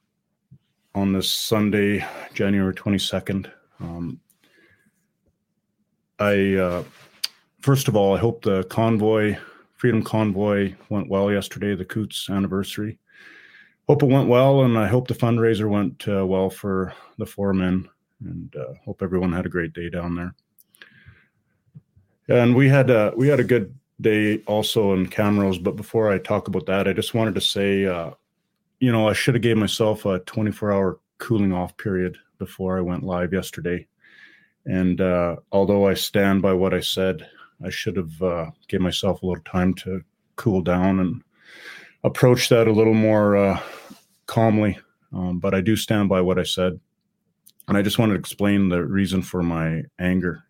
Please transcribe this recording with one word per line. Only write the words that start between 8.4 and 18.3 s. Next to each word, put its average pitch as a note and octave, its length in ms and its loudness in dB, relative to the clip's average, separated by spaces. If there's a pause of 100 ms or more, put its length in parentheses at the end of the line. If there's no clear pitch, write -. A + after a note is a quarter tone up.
the F#2+ 220 0
convoy, G#2+ 760 2 (380)
Freedom A2+ 260 2
Convoy, G2+ 720 0 (160)
went G2+ 180 -4
well G2 240 0
yesterday, G2+ 440 -4
the F#2 100 -8
Coots - 460 -8
anniversary. G2 680 -4 (880)
Hope C#3+ 140 4
it C#3+ 60 4
went C3 200 4
well, C3+ 360 4
and A#2+ 120 2
I G#2+ 120 0
hope B2+ 200 0
the - 60 -4
fundraiser A2+ 560 0
went, G2+ 380 -2
uh, G2 180 0
well F#2+ 240 0
for F#2+ 460 -6 (240)
the A2 80 -8
four G2 260 -4
men, F#2 340 0 (380)
and, F2 300 -14